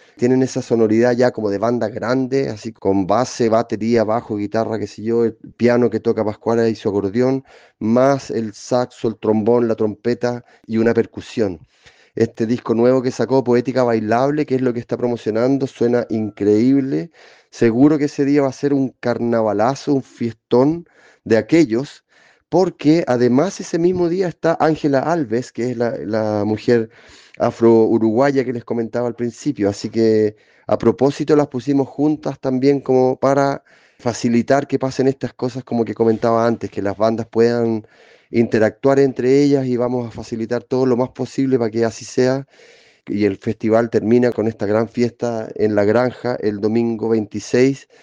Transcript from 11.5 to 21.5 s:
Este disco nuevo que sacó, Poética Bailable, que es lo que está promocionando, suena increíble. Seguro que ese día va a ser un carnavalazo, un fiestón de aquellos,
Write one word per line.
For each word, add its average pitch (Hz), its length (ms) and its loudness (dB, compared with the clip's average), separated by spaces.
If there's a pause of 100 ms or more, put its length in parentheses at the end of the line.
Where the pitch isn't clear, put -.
Este 113 300 -2
disco 117 300 -2
nuevo 123 260 2
que 123 100 -4
sacó, 127 320 0
Poética 123 400 0
Bailable, 120 600 0
que 131 100 -2
es 127 60 -2
lo 127 120 0
que 120 60 -6
está 117 160 -6
promocionando, 120 720 -2
suena 120 420 0
increíble. 123 1000 0 (380)
Seguro 127 480 4
que 143 80 0
ese 143 180 -2
día 143 200 2
va 135 40 0
a 127 60 -4
ser 143 200 -2
un 135 280 -2
carnavalazo, 117 920 0
un 131 100 0
fiestón 127 840 -2 (380)
de 110 100 2
aquellos, 123 720 0 (420)